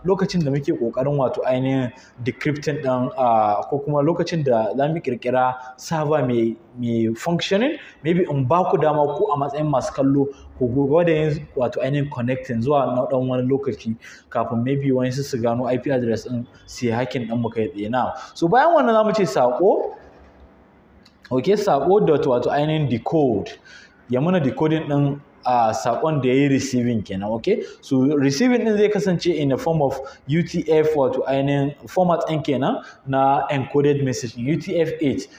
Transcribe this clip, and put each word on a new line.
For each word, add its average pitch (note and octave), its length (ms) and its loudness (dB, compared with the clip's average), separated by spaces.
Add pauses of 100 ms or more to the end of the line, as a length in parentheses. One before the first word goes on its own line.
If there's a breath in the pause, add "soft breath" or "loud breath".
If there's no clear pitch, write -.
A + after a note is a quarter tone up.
lokacin F3+ 400 0
da C#3 80 0
muke C#3+ 180 -2
ƙoƙarin B2+ 480 -2
wato B2+ 260 0
ainihin C3 460 0 (320 loud breath)
decrypting C#3 600 -4
ɗin, B2+ 340 0
ah, A2 500 2
ko C#3+ 120 -2
kuma D3 220 0
lokacin E3 420 0
da A2 320 2
za C3+ 100 2
mu D#3+ 140 -2
ƙirƙira B2+ 540 0 (220 loud breath)
server D#3 480 -2
mai, A#2 300 0 (240)
mai A#2 380 0
functioning, G3 600 0 (280 loud breath)
maybe E3+ 260 2
in C#3 140 0
ba D#3+ 260 2
ku G3+ 60 2
dama D3 400 2
ku F3+ 160 0
a C#3+ 40 0
matsayin D3 320 -2
masu B2+ 240 0
kallo C#3 360 2 (280 loud breath)
ku B2+ 120 0
gwada C#3+ 420 2
yin D3+ 460 0
wato B2 260 -2
ainihin C#3+ 260 0
connecting B2+ 540 -4
zuwa C3 320 2
na B2 80 0
ɗan B2+ 240 -2
wani B2+ 220 -2
lokaci B2+ 480 -2 (340 loud breath)
kafin A#2 320 -2
maybe C#3 300 0
wayansu B2+ 320 -2
su C#3 180 -6
gano A#2+ 240 0
I B2+ 120 0
P D3 120 -4
address A#2+ 380 -2
ɗin B2 180 -6 (200 loud breath)
su - 200 -6
yi A2+ 60 0
hacking B2 340 -4
ɗin A#2 140 -2
mu A#2 100 -2
kai A2+ 160 -2
tsaye. G2+ 240 -6
Now, A#2 220 -2 (220 loud breath)
so E3+ 120 -2
bayan B3 300 4
wannan B3+ 180 4
za A3 80 6
mu G#3+ 100 0
ce G3+ 140 0
saƙo, D#3 680 2 (1300)
okay, C3 260 2
saƙo F3+ 520 4
dot D3+ 160 4
wato C#3 300 2
ainihin D3+ 360 0
decode. A#2 640 0 (580 loud breath)
Ya B2 120 0
muna F3+ 200 0
decoding D#3 460 0
ɗin, C#3+ 340 0 (240)
a, A#2+ 280 2
saƙon C#3 500 -2
da B2+ 60 0
ya B2 60 4
yi C#3 140 4
receiving B2 540 0
kenan, G2 300 -6
okay? C#3 320 -2 (160 loud breath)
So C3+ 360 2
receiving A3+ 440 2
ɗin G#3+ 180 0
zai G#3 100 4
kasance F#3+ 380 0
in D3+ 220 0
the C3 100 2
form D#3+ 240 0
of C3+ 160 0 (300 loud breath)
U D#3+ 160 0
T E3+ 260 -4
F, D#3 240 4
wato C3 320 0
ainihin C#3 480 0 (140)
format F3 400 0
ɗin D#3 160 -4
kenan D3 360 0 (280 loud breath)
na C3+ 400 2
encoded C#3+ 560 0
message, B2 320 -4
U C3 200 -2
T E3+ 240 -2
F D#3+ 100 0 (100)
eight. C3+ 260 -2 (120)